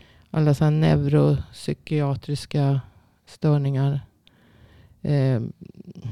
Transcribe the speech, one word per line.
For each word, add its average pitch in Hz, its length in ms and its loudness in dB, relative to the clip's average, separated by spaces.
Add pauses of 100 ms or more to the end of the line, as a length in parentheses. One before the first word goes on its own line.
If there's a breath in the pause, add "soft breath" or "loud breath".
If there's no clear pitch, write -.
(300 soft breath)
alla 151 240 2
så 160 100 0
här 151 60 4
neuropsykiatriska 147 2000 0 (460 soft breath)
störningar, 139 720 0 (1040 soft breath)
eh, 135 380 0 (720 loud breath)